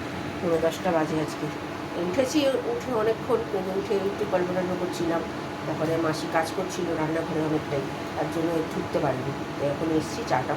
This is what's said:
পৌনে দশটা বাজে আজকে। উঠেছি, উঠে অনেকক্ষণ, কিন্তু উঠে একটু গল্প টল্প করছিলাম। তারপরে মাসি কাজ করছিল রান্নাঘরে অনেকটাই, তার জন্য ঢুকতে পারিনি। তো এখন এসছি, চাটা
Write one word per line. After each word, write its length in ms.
পৌনে 200
দশটা 280
বাজে 300
আজকে। 500
উঠেছি, 460
উঠে 480
অনেকক্ষণ, 420
কিন্তু 260
উঠে 160
একটু 380
গল্প 220
টল্প 260
করছিলাম। 400
তারপরে 300
মাসি 360
কাজ 140
করছিল 280
রান্নাঘরে 560
অনেকটাই, 400
তার 80
জন্য 160
ঢুকতে 240
পারিনি। 340
তো 60
এখন 300
এসছি, 320
চাটা 280